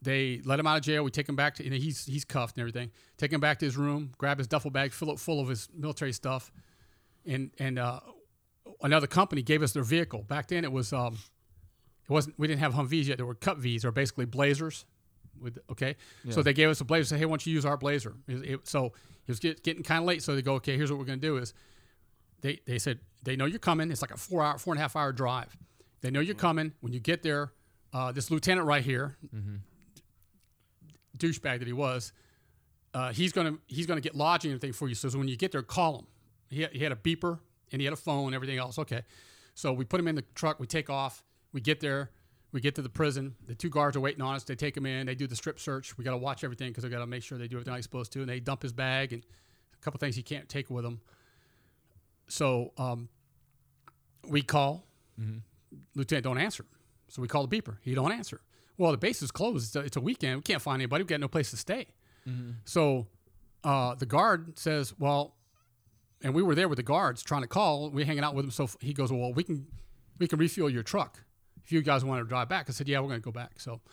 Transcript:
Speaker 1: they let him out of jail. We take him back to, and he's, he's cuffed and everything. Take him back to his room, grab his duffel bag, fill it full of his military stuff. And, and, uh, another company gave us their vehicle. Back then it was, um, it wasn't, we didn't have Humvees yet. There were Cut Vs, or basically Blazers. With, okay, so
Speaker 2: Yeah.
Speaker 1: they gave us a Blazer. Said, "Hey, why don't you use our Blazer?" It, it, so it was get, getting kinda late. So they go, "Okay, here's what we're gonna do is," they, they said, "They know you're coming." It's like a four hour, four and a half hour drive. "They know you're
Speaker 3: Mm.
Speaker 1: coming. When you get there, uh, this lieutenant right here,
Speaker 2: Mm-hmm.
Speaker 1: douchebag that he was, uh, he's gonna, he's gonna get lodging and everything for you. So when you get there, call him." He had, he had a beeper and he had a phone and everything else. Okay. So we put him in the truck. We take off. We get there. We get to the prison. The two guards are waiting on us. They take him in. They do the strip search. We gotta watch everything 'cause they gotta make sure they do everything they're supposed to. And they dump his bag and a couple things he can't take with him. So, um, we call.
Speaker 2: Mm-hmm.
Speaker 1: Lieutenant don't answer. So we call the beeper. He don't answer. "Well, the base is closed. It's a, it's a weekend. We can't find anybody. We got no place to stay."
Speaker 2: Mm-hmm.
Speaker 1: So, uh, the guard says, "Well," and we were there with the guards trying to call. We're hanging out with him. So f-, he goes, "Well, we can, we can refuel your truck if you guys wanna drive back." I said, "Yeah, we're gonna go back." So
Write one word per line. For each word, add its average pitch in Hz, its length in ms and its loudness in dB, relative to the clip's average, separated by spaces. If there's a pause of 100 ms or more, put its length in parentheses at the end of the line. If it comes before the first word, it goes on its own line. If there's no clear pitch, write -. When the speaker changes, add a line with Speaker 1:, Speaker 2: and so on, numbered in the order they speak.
Speaker 1:
they 135 420 2
let 135 160 2
him 156 60 2
out 156 100 6
of 151 80 0
jail. 151 180 2
We 139 80 0
take 147 180 -2
him 143 80 -2
back 143 200 2
to, 143 80 -8
and 135 100 -2
he's, 139 320 -2
he's 139 180 -4
cuffed 123 320 -4
and 127 60 -4
everything. 120 280 -6 (260)
Take 143 160 -2
him 151 80 2
back 151 200 4
to 160 60 0
his 131 100 0
room, 143 420 0
grab 139 200 2
his 135 80 -2
duffel 147 240 0
bag, 135 220 0
fill 156 180 -4
it 147 80 -4
full 156 220 0
of 131 80 0
his 123 260 -4
military 147 380 -4
stuff. 131 400 -4 (760)
And, 135 320 -2
and, 131 200 -2
uh, 123 220 -2 (800)
another 147 240 6
company 160 360 4
gave 151 200 4
us 135 100 4
their 143 100 0
vehicle. 123 400 2
Back 143 260 -4
then 175 160 0
it 143 60 -2
was, 131 220 -2
um, 123 220 0 (920)
it - 60 -6
wasn't, 147 280 2
we 151 80 2
didn't 151 140 2
have 139 140 4
Humvees 143 320 2
yet. 139 100 0
There 123 100 -2
were 123 80 -6
Cut 175 240 0
Vs, 120 260 0
or 123 60 2
basically 123 360 0
Blazers. 139 580 2 (560)
With, 123 180 -10 (120)
okay, 131 260 -4 (340)
so 113 80 -2
Speaker 2:
Yeah. 147 60 8
Speaker 1:
they 143 100 8
gave 156 160 8
us 147 100 2
a 143 40 -4
Blazer. 151 240 2
Said, 147 100 0
"Hey, 160 80 4
why 160 60 2
don't 151 140 -2
you 165 60 0
use 147 140 2
our 143 100 0
Blazer?" 135 380 -2 (120)
It, 131 260 -6
it, 135 160 -8
so 139 180 2
it 117 60 -6 (360)
was 120 100 -2
get, 160 240 0
getting 165 200 4
kinda 165 200 4
late. 175 200 2
So 147 120 0
they 139 60 2
go, 135 140 2
"Okay, 131 240 0
here's 147 120 2
what 143 80 0
we're 135 60 -6
gonna 131 140 -4
do 151 180 0
is," 123 160 -4 (880)
they, 143 240 -2
they 123 140 -2
said, 120 220 -2 (220)
"They 135 140 -2
know 139 80 0
you're 175 140 0
coming." 160 320 2
It's 139 100 -4
like - 120 -6
a - 40 -10
four 175 260 0
hour, 147 140 2
four 175 160 -2
and 147 60 0
a 151 40 0
half 151 140 -2
hour 143 160 0
drive. 127 420 -2 (460)
"They 131 100 -4
know 139 100 2
you're 180 140 0
Speaker 3:
Mm. - 40 -10
Speaker 1:
coming. 160 420 2
When 120 140 -6
you 127 60 -6
get 160 220 0
there, 147 300 -2 (400)
uh, 127 200 -2
this 127 180 -4
lieutenant 170 360 4
right 147 160 4
here, 135 360 -2 (160)
Speaker 2:
Mm-hmm. 101 220 -6 (1600)
Speaker 1:
douchebag 147 420 0
that 123 60 -6
he 120 60 -4
was, 127 400 -2 (840)
uh, 127 180 -4
he's 180 200 2
gonna, 160 340 2
he's 160 200 -6
gonna 165 140 0
get 151 140 -4
lodging 156 360 4
and 131 80 -2
everything 135 140 -6
for 135 160 -4
you. 120 60 -2
So 131 140 -4 (100)
when 135 100 0
you 127 80 -2
get 185 160 -2
there, 135 100 -2
call 160 380 0
him." - 60 -20 (420)
He 143 140 -4
had, 156 100 -4
he 131 100 -8
had 151 100 0
a 123 40 -6
beeper 165 440 0 (320)
and 135 80 -2
he 143 40 0
had 143 80 0
a 151 40 -6
phone 143 300 0
and 131 80 -2
everything 131 240 -2
else. 127 200 -6
Okay. 123 240 -4 (520)
So 139 180 0
we 127 120 -2
put 185 140 0
him 170 100 2
in 156 60 2
the 143 80 -2 (120)
truck. 156 260 0
We 127 60 -6
take 156 240 -2
off. 139 340 -4 (280)
We 139 80 -6
get 147 200 2
there. 139 300 -2 (420)
We 135 80 -4
get 139 160 2
to 147 60 -4
the 127 60 -6
prison. 139 460 0 (120)
The 120 80 -10
two 170 140 -4
guards 147 280 2
are 143 40 0
waiting 139 220 -2
on 135 140 -2
us. 135 80 -8
They 135 100 -6
take 143 220 -4
him 139 100 -4
in. 131 200 -2
They 127 100 -4
do 135 100 -4
the 123 100 -6
strip - 220 -6
search. 135 400 -8
We 127 60 -6
gotta 127 120 -2
watch 131 280 -4
everything 127 280 -6
'cause 120 120 -8
they 127 60 -6
gotta 120 160 -6
make 120 160 -8
sure 131 160 -10
they 120 100 -8
do 123 80 -8
everything 120 180 -8
they're 123 80 -8
supposed 123 300 -8
to. 135 80 -6
And 131 80 -6
they 127 120 -4
dump 135 220 -4
his 127 100 -6
bag 131 400 -2
and 117 120 -8 (500)
a - 40 -20
couple 143 200 -6
things 139 180 -2
he 127 60 -4
can't - 260 -10
take 143 220 -6
with 123 140 -4
him. 117 160 -6 (1300)
So, 127 500 0
um, 120 300 -4 (1160)
we 147 160 2
call. 147 440 2 (340)
Speaker 2:
Mm-hmm. 110 180 -4 (560)
Speaker 1:
Lieutenant 135 300 0
don't 127 140 0
answer. 202 260 -2 (440)
So - 140 -10
we 120 60 -2
call 139 180 2
the 208 140 0
beeper. 107 220 -8
He 127 120 -2
don't 131 180 2
answer. 233 280 -10 (380)
"Well, 170 140 6
the 131 60 2
base 208 240 0
is 135 80 -4
closed. 175 380 -2
It's - 80 -4
a, 147 40 -2
it's 143 160 -6
a 139 40 -2
weekend. 135 380 0
We 147 40 -6
can't 175 200 0
find 135 180 0
anybody. 135 240 0
We 170 40 -6
got 151 120 0
no 139 80 0
place 147 220 0
to 120 60 -8
stay." 233 320 -4 (400)
Speaker 2:
Mm-hmm. 123 240 -6 (120)
Speaker 1:
So, 139 420 4 (580)
uh, 127 300 2
the 127 120 -4
guard 165 520 4
says, 151 400 -2
"Well," 143 380 2 (880)
and 139 120 0
we 170 80 6
were 175 120 4
there 180 140 4
with 147 100 0
the 127 40 0
guards 143 400 2
trying 147 200 0
to 127 60 -6
call. 151 420 2
We're 143 160 0
hanging 147 180 2
out 147 100 0
with 139 120 0
him. 135 40 -4
So 139 140 -2
f-, 117 160 -4
he 143 120 -2
goes, 135 200 0
"Well, 123 200 0
we 156 120 2
can, 143 220 -4 (520)
we 175 80 2
can 156 120 2
refuel 160 320 2
your 120 120 0
truck - 400 -2 (420)
if - 60 -14
you 160 120 4
guys 139 220 4
wanna 131 200 0
drive 123 240 0
back." 175 200 -2
I 139 40 -4
said, 135 160 -4
"Yeah, 139 120 2
we're 139 80 -2
gonna 120 120 -4
go 117 120 -6
back." 120 280 -12
So 117 200 -10 (120)